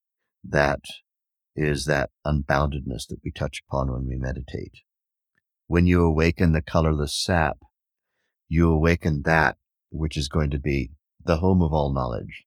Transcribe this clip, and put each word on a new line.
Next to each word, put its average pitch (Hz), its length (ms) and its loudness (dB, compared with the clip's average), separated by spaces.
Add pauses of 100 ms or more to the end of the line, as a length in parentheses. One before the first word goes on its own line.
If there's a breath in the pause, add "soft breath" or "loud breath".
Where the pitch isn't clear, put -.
(440)
that 71 360 0 (760)
is 73 300 -2
that 71 240 0 (160)
unboundedness 71 840 -2
that - 160 -12
we 80 60 -8
touch - 360 -8
upon 67 240 -4
when 64 160 -6
we 64 100 -6
meditate. 65 640 -10 (840)
When 87 200 4
you 90 160 6
awaken 82 500 4
the 76 100 2
colorless 78 520 0
sap, 82 440 -2 (880)
you 82 220 4
awaken 80 520 2
that 80 340 2 (340)
which 78 260 -6
is 76 120 -4
going 76 220 -2
to 71 80 -4
be 69 340 -4 (300)
the 82 160 0
home 92 240 2
of 78 100 0
all 71 200 0
knowledge, 58 540 -6